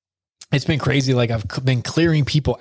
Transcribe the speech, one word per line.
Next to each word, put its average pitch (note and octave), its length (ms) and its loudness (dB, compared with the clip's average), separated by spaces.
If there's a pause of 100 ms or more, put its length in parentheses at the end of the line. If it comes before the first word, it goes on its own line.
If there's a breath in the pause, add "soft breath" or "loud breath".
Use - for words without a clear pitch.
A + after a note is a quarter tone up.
(520)
It's C#3 120 0
been D#3 140 0
crazy. C3 360 0
Like, A#2+ 160 2
I've A2+ 200 -2
c-, - 120 -6
been C3 200 0
clearing D#3+ 420 2
people B2+ 360 0